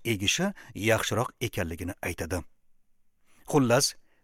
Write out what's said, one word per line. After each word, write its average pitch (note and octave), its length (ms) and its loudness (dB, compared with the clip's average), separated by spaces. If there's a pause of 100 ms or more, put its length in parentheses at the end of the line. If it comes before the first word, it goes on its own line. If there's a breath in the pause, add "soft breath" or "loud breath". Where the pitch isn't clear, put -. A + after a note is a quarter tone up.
egishi A2 500 0 (240 loud breath)
yaxshiroq A2 600 2
ekanligini F2+ 600 -6
aytadi. F2 400 -4 (1080 soft breath)
Xullas, C#3+ 380 4 (380)